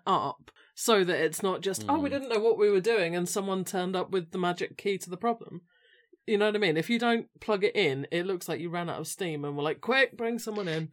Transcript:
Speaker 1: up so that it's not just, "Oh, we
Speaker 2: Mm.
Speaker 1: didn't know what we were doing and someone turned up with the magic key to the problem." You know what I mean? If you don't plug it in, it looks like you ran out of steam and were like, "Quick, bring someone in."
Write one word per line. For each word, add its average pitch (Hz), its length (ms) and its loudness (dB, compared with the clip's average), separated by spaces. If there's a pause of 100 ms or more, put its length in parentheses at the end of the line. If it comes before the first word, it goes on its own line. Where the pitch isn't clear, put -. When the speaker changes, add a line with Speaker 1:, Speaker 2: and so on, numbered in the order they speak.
Speaker 1:
up 165 420 0 (260)
so 208 280 4
that 170 160 2
it's 160 240 0
not 185 180 0
just, 185 280 -4
"Oh, 311 100 2
we 285 100 -2
Speaker 2:
Mm. - 40 -2
Speaker 1:
didn't 269 160 -4
know 226 100 0
what 220 180 4
we 208 140 6
were 196 100 6
doing 175 340 2
and 175 120 0
someone 190 380 -2
turned 180 300 -2
up 180 160 -2
with 175 200 -2
the 190 60 -6
magic 175 400 -2
key 196 220 -2
to - 100 -12
the 180 80 -8
problem." 233 440 -4 (640)
You 214 120 2
know 208 80 4
what 214 100 2
I 208 40 0
mean? 165 180 2
If 160 120 0
you 240 100 2
don't 233 280 2 (140)
plug 202 220 0
it - 120 0
in, 139 360 0
it 175 140 0
looks 185 220 -4
like 156 120 -4
you 170 100 -6
ran 170 200 -4
out - 100 -6
of 160 80 -8
steam 156 380 -6
and 143 120 -4
were 147 60 -2
like, 151 180 -4
"Quick, 262 340 2
bring 233 240 -4
someone 208 280 -6
in." 160 260 -4